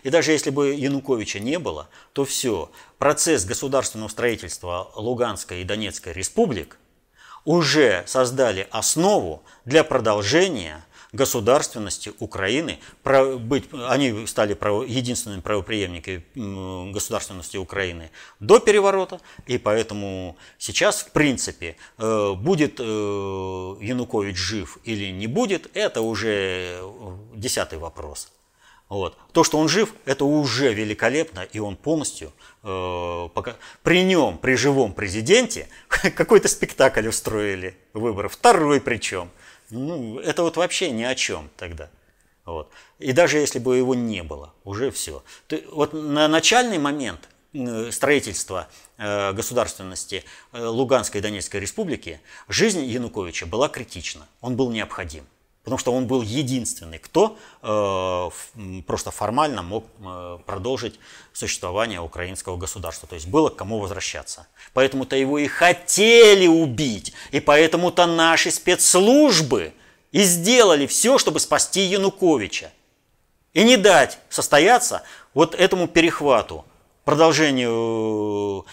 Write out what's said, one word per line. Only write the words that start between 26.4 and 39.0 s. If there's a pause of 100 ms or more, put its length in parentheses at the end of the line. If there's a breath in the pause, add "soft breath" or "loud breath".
э, (200)
десятый
вопрос. (560 soft breath)
Вот. (160)
То,
что
он
жив, (100)
это
уже
великолепно,
и
он
полностью, (300 soft breath)
э,
пока-, (260 loud breath)
при
нем,
при
живом
президенте, (200 loud breath)
<laughs>
какой-то
спектакль
устроили, (180)
выборы,
второй
причем. (400 soft breath)